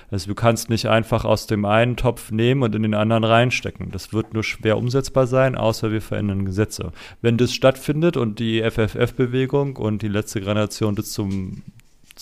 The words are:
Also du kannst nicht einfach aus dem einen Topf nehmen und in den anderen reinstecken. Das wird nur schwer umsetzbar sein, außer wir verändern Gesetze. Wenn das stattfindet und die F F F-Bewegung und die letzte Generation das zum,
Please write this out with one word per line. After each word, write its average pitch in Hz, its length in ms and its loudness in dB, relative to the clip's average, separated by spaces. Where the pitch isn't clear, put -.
Also 98 180 -4
du 101 60 -4
kannst 117 360 0
nicht 113 160 0
einfach 110 400 0
aus 110 200 2
dem 104 200 0
einen 113 300 2
Topf - 340 -2
nehmen 120 320 2
und 107 120 2
in 110 80 0
den 107 120 2
anderen 110 300 2
reinstecken. 113 680 2
Das - 240 -10
wird 107 180 -2
nur 110 100 -2
schwer 107 360 0
umsetzbar 131 480 0
sein, 131 280 2
außer 110 380 0
wir 107 80 0
verändern 101 460 -2
Gesetze. 95 460 -2
Wenn 117 160 4
das 123 160 2
stattfindet 151 640 2
und 110 220 -2
die 113 240 0
F 113 160 0
F 107 160 0
F-Bewegung 131 840 0
und 107 240 -2
die 110 80 -4
letzte 104 320 -2
Generation 104 540 0
das 107 180 -6
zum, 98 500 -4